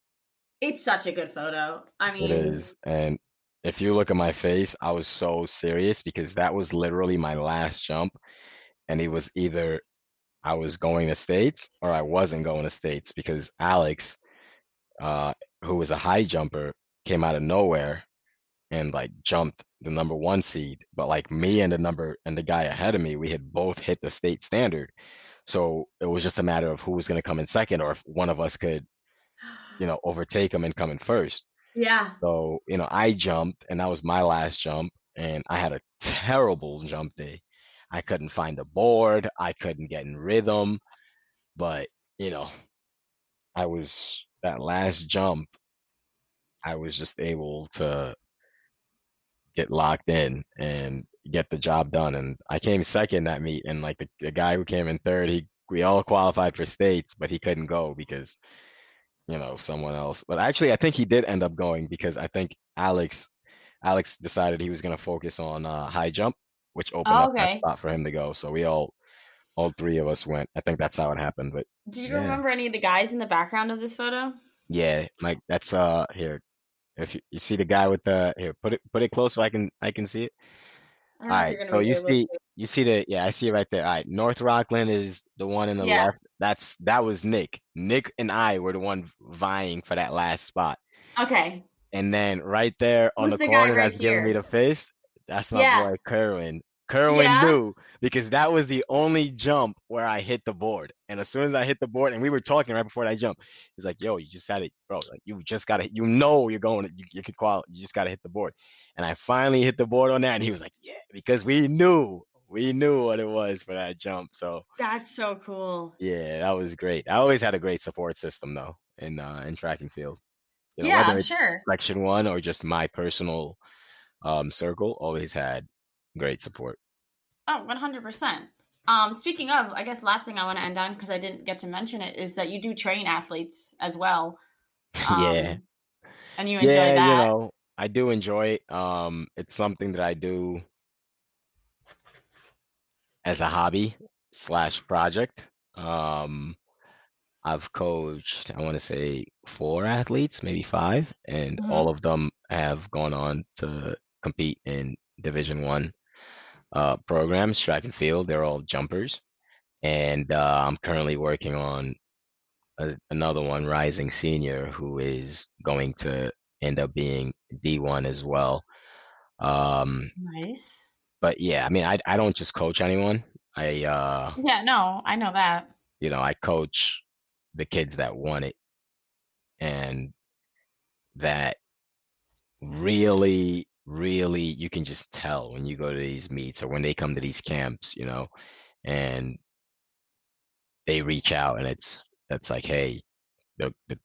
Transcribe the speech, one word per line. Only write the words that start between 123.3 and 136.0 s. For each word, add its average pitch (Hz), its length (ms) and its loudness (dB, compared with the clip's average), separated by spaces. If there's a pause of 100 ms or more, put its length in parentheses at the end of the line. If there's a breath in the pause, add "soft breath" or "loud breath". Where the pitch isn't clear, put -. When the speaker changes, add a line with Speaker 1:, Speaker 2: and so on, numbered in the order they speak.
Speaker 2:
um, 73 300 0
circle, 87 480 -2
always 80 340 -4
had 67 340 -4 (500)
great 143 240 -2
support. - 380 -12 (680)
Speaker 1:
Oh, 302 160 -2
one 247 140 -6
hundred 262 260 -8
percent. 220 460 -6 (380)
Um, 220 260 4
speaking 294 360 -4
of, 247 240 2
I 208 100 -6
guess 233 200 -8
last 208 220 2
thing 208 120 -10
I 185 80 0
wanna 185 160 -2
end 180 160 -4
on, 190 180 -2
'cause 202 140 -10
I 185 80 -2
didn't 185 280 -10
get 185 140 -6
to 185 80 -12
mention 208 340 -6
it, - 160 -8
is 180 180 -8
that 175 140 -2
you 196 120 -8
do 226 140 -6
train 196 320 -2
athletes 165 720 -6
as 170 180 -4
well. 175 420 0 (540 soft breath)
Speaker 2:
<laughs> - 160 -2
Yeah. 175 480 2
Speaker 1:
Um, 180 60 -16 (720 loud breath)